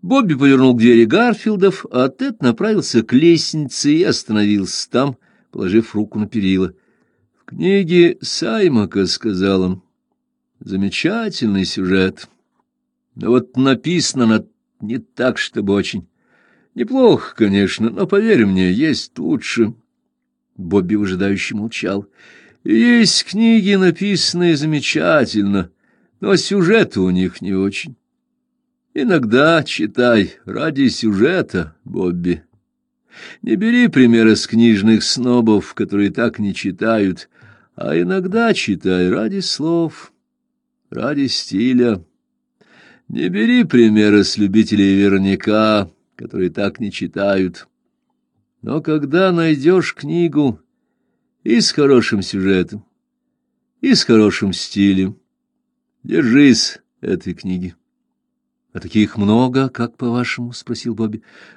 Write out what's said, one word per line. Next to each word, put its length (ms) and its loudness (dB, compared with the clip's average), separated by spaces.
Бобби 340 0
повернул 400 6
к 40 0
двери 260 8
Гарфилдов, 840 0
а 180 0
Тед 340 -8
направился 600 0
к 100 -6
лестнице 800 0
и 100 2
остановился 880 -2
там, 260 -2
положив 420 -2
руку 240 -6
на 80 -4
перила. 480 -2
"В 60 -20
книге 760 2
Саймака", — 840 0
сказал 560 -2
он, — 200 -4
"замечательный 1040 -4
сюжет. 640 -2
Но 140 -8
вот 280 0
написано 680 0
она 200 2
не 180 -8
так, 400 -6
чтобы 360 -4
очень. 340 -4
Неплохо, 600 0
конечно, 540 0
но, 160 -4
поверь 380 2
мне, 280 2
есть 460 -2
лучше". 560 -2
Бобби 400 -2
выжидающе 580 -4
молчал. 540 -6
"И 100 0
есть 500 2
книги, 500 2
написанные 840 0
замечательно, 1120 -2
но 140 2
сюжеты 680 0
у 100 0
них 300 -4
не 120 -8
очень". 420 -6
Иногда 680 2
читай 680 0
ради 440 -2
сюжета, 920 -2
Бобби. 600 -4
Не 160 -2
бери 320 2
примера 460 4
с 120 -6
книжных 560 2
снобов, 720 0
которые 380 -2
так 280 -4
не 160 -4
читают, 760 -4
а 240 -4
иногда 540 -2
читай 560 -2
ради 320 -4
слов, 720 -6
ради 360 -4
стиля. 800 -2
Не 220 -4
бери 340 2
примера 600 4
с 120 -6
любителей 580 2
верняка, 960 0
которые 360 -6
так 280 -6
не 140 -8
читают. 760 -4
Но 220 -6
когда 500 0
найдёшь 600 0
книгу 640 -2
и 180 2
с 100 -2
хорошим 480 2
сюжетом, 640 -2
и 140 2
с 100 0
хорошим 480 2
стилем, 680 -2
держись 760 2
этой 320 -6
книги. 420 -8
"А 80 -12
таких 380 -2
много, 500 2
как 280 -8
по-вашему?" — 580 -6
спросил 400 -10
Бобби. 280 -6